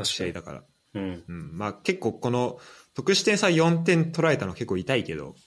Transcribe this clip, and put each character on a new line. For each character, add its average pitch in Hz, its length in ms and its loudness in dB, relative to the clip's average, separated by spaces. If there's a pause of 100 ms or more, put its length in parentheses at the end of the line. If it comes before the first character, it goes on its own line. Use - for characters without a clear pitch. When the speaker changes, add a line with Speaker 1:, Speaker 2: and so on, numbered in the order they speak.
Speaker 1:
試 - 220 -2
合 87 60 -4
だ 87 100 -10
か 80 100 -14
ら。 67 80 -12
Speaker 2:
確 - 80 -20 (260)
か 104 60 -6
に。 95 60 -4
う - 20 -4
ん。 87 200 -8
Speaker 1:
う 87 60 -10 (200)
ん。 82 40 -10
ま 104 100 -4
あ、 101 60 -4
結 185 260 -2
構 110 140 -2
こ - 160 -2
の 123 300 0 (340)
得 190 220 2
失 - 100 0
点 208 120 4
差 202 120 4
四 165 340 4
点 165 280 4
取 165 120 0
ら 165 60 6
れ 135 80 4
た - 80 -2
の 92 80 -4
結 113 140 -6
構 92 100 0
痛 110 180 -2
い 110 80 0
け 82 120 -8
ど。 69 200 -10 (120)